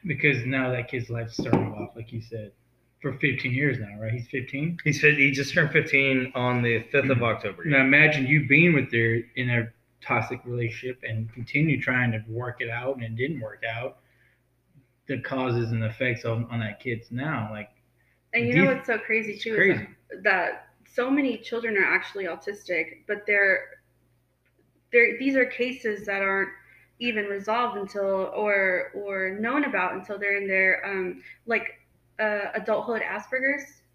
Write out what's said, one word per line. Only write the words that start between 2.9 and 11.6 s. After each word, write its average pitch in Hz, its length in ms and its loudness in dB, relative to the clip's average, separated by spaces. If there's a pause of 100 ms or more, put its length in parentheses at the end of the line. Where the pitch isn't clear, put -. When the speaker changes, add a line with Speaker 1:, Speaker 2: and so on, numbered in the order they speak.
Speaker 1:
for 135 120 -4
fifteen 131 380 0
years 131 260 0
now, 104 220 -10
right? 110 120 -4
He's 120 160 -6
fifteen? 143 560 -6
Speaker 2:
He's 151 160 0
fif-, 147 160 6
he 139 140 4
just 135 220 -2
turned 165 180 4
fifteen 135 640 2
on 123 280 2
the 117 180 2 (100)
fifth 135 200 2
of 123 80 4
Speaker 1:
Mm-hmm. 120 60 2
Speaker 2:
October, 107 400 -2
Speaker 1:
Now 143 140 4
Speaker 2:
yeah. 131 60 6
Speaker 1:
imagine 143 420 6
you 143 200 4
being 160 260 6
with 135 200 2
her 113 280 2 (160)
in 127 140 -2
a 117 180 0 (320)
toxic 123 440 -2
relationship 120 640 -6
and 113 240 -4
continue 139 480 0